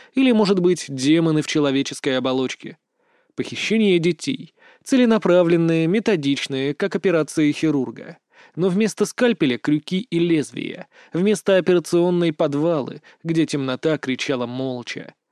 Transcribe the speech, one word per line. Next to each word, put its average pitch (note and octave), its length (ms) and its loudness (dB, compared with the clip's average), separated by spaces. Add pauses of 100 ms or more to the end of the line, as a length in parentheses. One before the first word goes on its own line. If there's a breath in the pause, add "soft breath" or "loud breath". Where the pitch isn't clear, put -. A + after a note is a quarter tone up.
(120 loud breath)
или, C4 200 4
может G3+ 280 2
быть, F3 280 2
демоны D#3 520 2
в D3 60 -4
человеческой C#3 720 -2
оболочке. C3 580 -4 (600)
Похищение G3 600 0
детей. E3 560 -4 (280 soft breath)
Целенаправленные, E3+ 1080 4
методичные, C#3+ 840 -2
как G3 220 -4
операции D#3+ 560 0
хирурга. B2 680 -4 (360 soft breath)
Но F3 140 0
вместо G3+ 360 0
скальпеля — F3+ 540 0
крюки D3+ 500 -2
и E3+ 100 -2
лезвия, - 680 -4 (260 soft breath)
вместо G3 440 2
операционной — F3 760 2
подвалы, D3+ 680 -2 (200 soft breath)
где E3 220 0
темнота C#3 540 -2
кричала B2+ 480 -4
молча. B2+ 680 -8 (180)